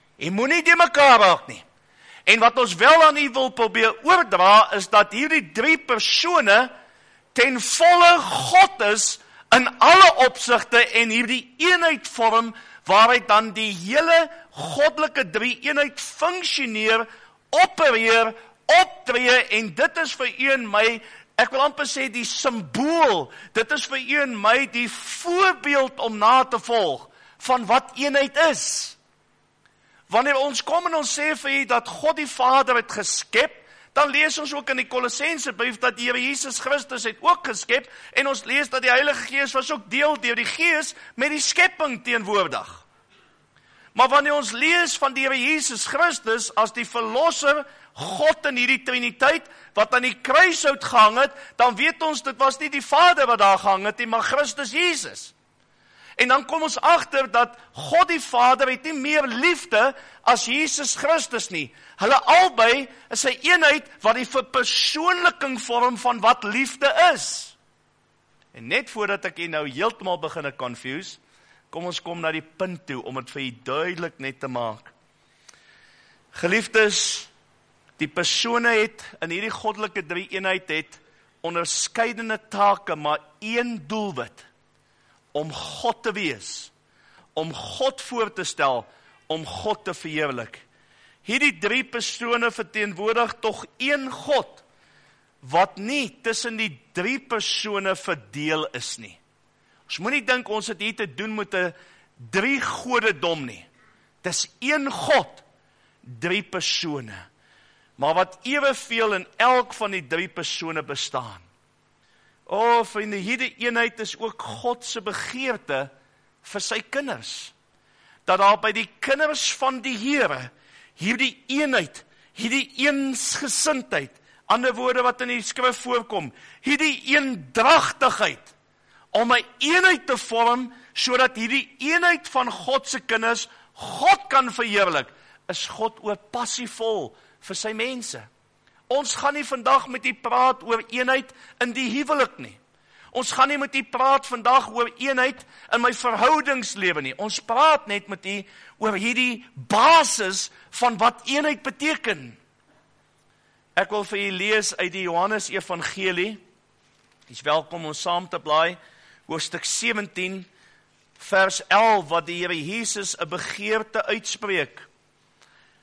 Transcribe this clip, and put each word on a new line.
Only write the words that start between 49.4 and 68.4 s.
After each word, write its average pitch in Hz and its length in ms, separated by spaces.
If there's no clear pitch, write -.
wat 214 200
aan 247 120
die 233 160
kruishout 302 640
gehang 220 400
het, - 100
dan 247 160
weet 302 300
ons, 302 180
dit 254 160
was 269 220
nie 302 100
die 277 140
Vader 302 420
wat 233 140
daar 196 180
gehang 196 300
het 208 100
nie, 240 80
maar 226 160
Christus 277 480
Jesus. 302 640
En 247 80
dan 262 180
kom 311 220
ons - 160
agter 269 480
dat 240 220
God 311 400
die 320 80
Vader 254 540
het 254 100
nie 320 120
meer 285 320
liefde 254 640
as 240 240
Jesus 294 480
Christus 285 480
nie. 151 220
Hulle 247 160
albei 269 640
is - 160
'n 254 140
eenheid 311 480
wat 220 140
die 254 120
verpersoonliking 285 1300
vorm 240 360
van 240 220
wat 226 240
liefde 254 480
is. - 420